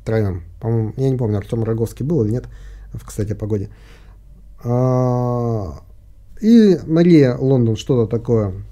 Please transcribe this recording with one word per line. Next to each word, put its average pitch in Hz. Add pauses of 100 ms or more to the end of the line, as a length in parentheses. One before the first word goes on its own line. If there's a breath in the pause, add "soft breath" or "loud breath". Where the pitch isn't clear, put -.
втроём, 101 (180)
по-моему, 113
я 131
не 131
помню, 107
Артём 113
Роговский 113
был 143
или 104
нет 120 (480 soft breath)
в -
«Кстати, 107
о 104
погоде». 104 (920 soft breath)
А, 123 (600)
и 214
Мария 160
Лондон 131
что-то 120
такое 110 (180)